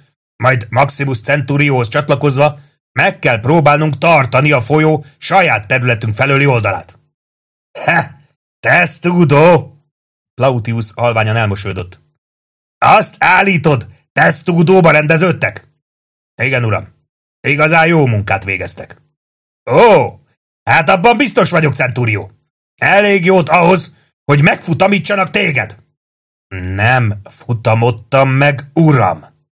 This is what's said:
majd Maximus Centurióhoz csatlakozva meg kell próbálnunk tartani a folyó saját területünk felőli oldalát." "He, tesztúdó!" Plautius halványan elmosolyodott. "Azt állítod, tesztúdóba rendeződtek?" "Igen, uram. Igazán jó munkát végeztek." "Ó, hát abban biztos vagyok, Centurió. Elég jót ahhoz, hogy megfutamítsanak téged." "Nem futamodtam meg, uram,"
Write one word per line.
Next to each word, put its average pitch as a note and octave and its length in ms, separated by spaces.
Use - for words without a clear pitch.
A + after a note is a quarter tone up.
majd B2 340
Maximus C3 500
Centurióhoz C#3+ 680
csatlakozva D3 720
meg F#3 260
kell A#2+ 220
próbálnunk D3 580
tartani D3 540
a C3+ 80
folyó D#3 440
saját C#3 480
területünk A#2+ 480
felőli C#3 320
oldalát." A2 520
"He, - 420
tesztúdó!" E3 1160
Plautius A#2 600
halványan A2+ 420
elmosolyodott. G2+ 640
"Azt F3 400
állítod, E3+ 680
tesztúdóba E3+ 800
rendeződtek?" D3+ 800
"Igen, B2+ 220
uram. G2+ 240
Igazán D#3 460
jó E3 200
munkát G2+ 380
végeztek." - 580
"Ó, E3 480
hát D3+ 180
abban F#3+ 280
biztos A#3+ 340
vagyok, D#3+ 240
Centurió. A#2+ 560
Elég G3 440
jót F3+ 240
ahhoz, F3 460
hogy C#3+ 180
megfutamítsanak F#3+ 880
téged." D#3+ 480
"Nem G#2+ 500
futamodtam A#2+ 1040
meg, C#3 440
uram," C3 520